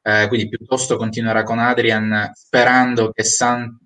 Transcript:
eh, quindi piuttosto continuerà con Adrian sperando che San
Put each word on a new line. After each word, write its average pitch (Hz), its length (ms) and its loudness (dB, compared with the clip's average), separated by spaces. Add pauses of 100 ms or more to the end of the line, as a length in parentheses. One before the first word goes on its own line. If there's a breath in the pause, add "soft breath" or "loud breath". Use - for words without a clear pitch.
eh, 107 280 2
quindi 110 180 -2
piuttosto 117 480 -4
continuerà 110 480 -2
con 113 160 -4
Adrian 110 720 0
sperando 123 800 2
che 110 140 -6
San 120 600 -2